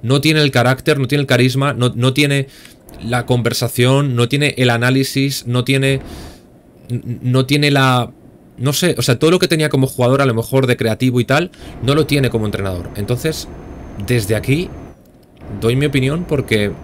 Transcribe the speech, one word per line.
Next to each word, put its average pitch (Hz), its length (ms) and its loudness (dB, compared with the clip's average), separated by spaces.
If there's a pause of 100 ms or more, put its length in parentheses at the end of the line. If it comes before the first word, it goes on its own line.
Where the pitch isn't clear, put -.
No 135 200 2
tiene 156 180 4
el 147 100 2
carácter, 131 480 2
no 131 80 0
tiene 143 140 0
el 139 60 -2
carisma, 131 480 2
no, 120 200 0
no 127 200 0
tiene 139 340 0 (560)
la 120 220 -2
conversación, 123 880 0
no 120 120 2
tiene 143 280 0
el 127 140 2
análisis, 131 760 0
no 120 180 0
tiene, 135 360 2 (880)
n-, 120 340 -6
no 127 240 2
tiene 143 240 2
la, 131 400 2 (480)
no 131 140 -2
sé, 165 260 0
o - 40 -2
sea, 127 160 2
todo 156 120 4
lo 180 80 4
que 180 100 0
tenía 156 200 2
como 131 180 2
jugador 127 360 2
a 139 40 2
lo 123 80 2
mejor 131 320 0
de 123 100 2
creativo 120 440 0
y 113 40 2
tal, 160 260 0 (320)
no 131 120 2
lo 151 120 2
tiene 139 240 2
como 107 160 -2
entrenador. 98 500 -6
Entonces, 123 520 -4 (580)
desde 110 300 0
aquí 139 320 0 (920)
doy 113 160 2
mi 143 100 2
opinión 139 420 0
porque 110 440 0 (120)